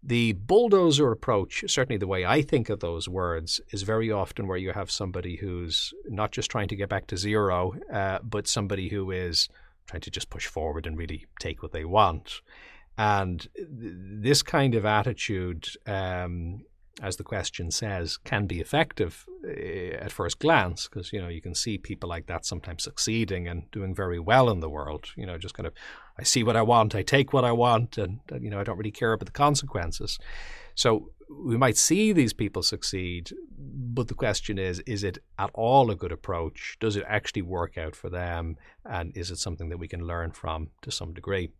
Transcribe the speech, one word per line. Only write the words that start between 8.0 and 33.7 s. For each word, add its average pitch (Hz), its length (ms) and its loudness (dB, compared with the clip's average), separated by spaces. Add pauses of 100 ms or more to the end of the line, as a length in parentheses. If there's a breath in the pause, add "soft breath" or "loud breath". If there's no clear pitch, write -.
but 107 240 -4
somebody 98 400 -2
who 98 220 -4
is 90 400 0 (380 soft breath)
trying 82 140 -8
to - 100 -12
just - 180 -8
push - 160 -8
forward 78 400 -4
and 80 120 -6
really 80 280 -8 (140)
take 82 240 -8
what - 100 -12
they 80 100 -6
want. 87 580 2 (560 loud breath)
And 98 580 2
th-, 185 120 -10 (540)
this 139 200 6
kind 139 340 4
of 107 100 2
attitude, 101 840 0 (180)
um, 90 760 -4 (400)
as 95 160 -4
the 101 60 -8
question 90 480 -4
says, 95 460 -4
can 101 300 -2
be 87 140 -4
effective, 139 640 0 (200)
uh, - 40 -6
at - 640 -8
first - 280 -4
glance, 117 480 2
'cause, - 240 -10
you 101 100 -6
know, 87 60 -8
you 82 140 -8
can 90 120 -8
see 101 240 -4
people 90 300 -10
like 85 200 -8
that 85 180 -6
sometimes 85 380 -8
succeeding 95 640 -2
and 85 240 -6
doing 95 220 -4
very 90 260 -2
well 117 300 8
in 92 120 2
the 80 80 -4
world. 76 480 -8
You - 80 -8
know, 90 120 -8
just 90 180 -12
kind - 120 -6
of, 76 60 -8 (440 loud breath)
"I - 60 -10
see - 200 4
what 110 120 4
I 110 60 6
want, 110 340 6
I 98 80 0
take 139 300 4
what 135 100 6
I 123 80 4
want, 117 460 4
and, 101 240 -4 (100)
uh, 135 60 -8
you 120 120 -6
know, 101 120 -4
I - 20 0
don't 98 140 -4
really 104 140 -4
care 113 200 2
about 107 140 0
the - 80 -12
consequences." 135 840 0 (560 loud breath)
So - 380 2 (180)
we 123 280 -2
might 127 180 6
see 208 380 4
these 131 200 4
people 95 300 -2
succeed, 87 720 -4 (240)
but 123 500 -4